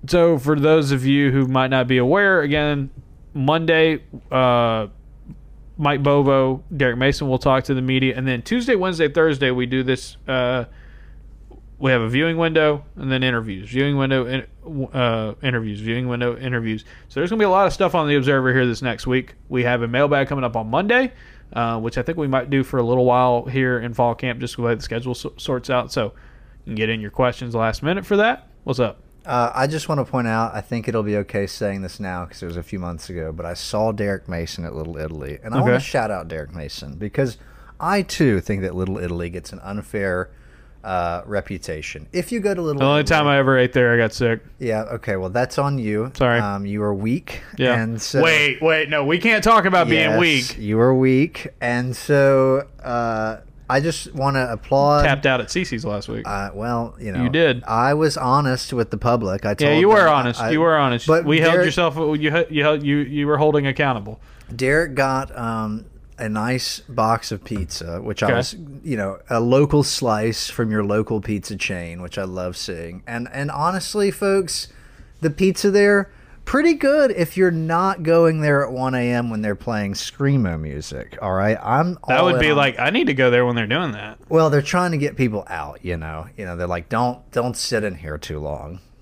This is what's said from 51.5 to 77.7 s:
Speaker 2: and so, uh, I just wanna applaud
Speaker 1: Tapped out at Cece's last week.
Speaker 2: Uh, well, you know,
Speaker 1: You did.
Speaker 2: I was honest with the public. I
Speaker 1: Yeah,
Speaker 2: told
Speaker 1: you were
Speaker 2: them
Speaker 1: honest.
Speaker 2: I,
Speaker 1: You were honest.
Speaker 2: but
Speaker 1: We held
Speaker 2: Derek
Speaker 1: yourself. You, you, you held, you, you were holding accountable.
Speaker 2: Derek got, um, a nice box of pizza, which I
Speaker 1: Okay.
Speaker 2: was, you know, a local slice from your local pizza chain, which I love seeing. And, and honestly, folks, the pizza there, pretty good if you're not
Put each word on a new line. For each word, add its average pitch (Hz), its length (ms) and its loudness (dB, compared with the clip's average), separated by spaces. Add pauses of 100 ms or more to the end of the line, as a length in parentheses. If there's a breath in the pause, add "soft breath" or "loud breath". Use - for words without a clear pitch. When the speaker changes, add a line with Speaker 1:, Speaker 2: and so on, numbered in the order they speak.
Speaker 2:
and 120 340 -2
so, 135 720 4 (180)
uh, 113 540 -4 (320)
I 131 100 2
just 151 340 -4
wanna 135 380 0
applaud 143 520 2
Speaker 1:
Tapped 143 220 2
out 127 140 4
at 110 80 -4
Cece's 165 380 -4
last 104 240 -6
week. 110 180 -8
Speaker 2:
Uh, 101 260 -6
well, 117 460 -4
you 107 140 -8
know, 131 100 -2
Speaker 1:
You 123 60 0
did. 135 340 2
Speaker 2:
I 120 300 2
was 151 240 0
honest 131 560 0
with 117 160 -2
the 110 80 -6
public. 110 480 0
I 104 60 0
Speaker 1:
Yeah, 101 40 0 (140)
Speaker 2:
told 151 100 4
Speaker 1:
you 190 100 6
were 208 140 8
Speaker 2:
them 160 100 6
Speaker 1:
honest. 123 280 0
Speaker 2:
I, 113 80 0
Speaker 1:
You 151 120 0
were 165 140 4
honest. 127 320 0
Speaker 2:
but 165 160 4
Speaker 1:
We 156 160 2
held 165 140 4
Speaker 2:
Derek 180 140 4
Speaker 1:
yourself. 160 280 0
You, 156 200 0
you, 151 340 0
you 147 140 0
held, 151 200 2
you, 143 140 2
you 143 300 -2
were 147 100 2
holding 147 300 2
accountable. 120 520 -2 (340 soft breath)
Speaker 2:
Derek 139 420 0
got, 131 420 -2
um, 110 480 -6 (340)
a 113 100 -6
nice 117 520 -4
box 113 500 0
of 104 140 -8
pizza, 85 560 -8
which 110 200 -6
I 107 60 0
Speaker 1:
Okay. 120 80 2
Speaker 2:
was, 120 200 -4 (280)
you 147 140 -4
know, 98 200 -6 (120)
a 117 100 0
local 139 440 4
slice 110 680 -2
from 117 180 -2
your 107 140 0
local 104 380 0
pizza 104 340 -6
chain, 87 460 -6
which 87 180 -10
I 98 60 -4
love 92 320 -6
seeing. 85 500 -10
And, 120 260 -8
and 143 160 -6
honestly, 185 640 -2
folks, 196 560 -2 (540 soft breath)
the 160 100 0
pizza 190 400 2
there, 202 400 4 (340 soft breath)
pretty 311 300 4
good 285 360 4
if 170 260 -2
you're 185 120 6
not 170 540 0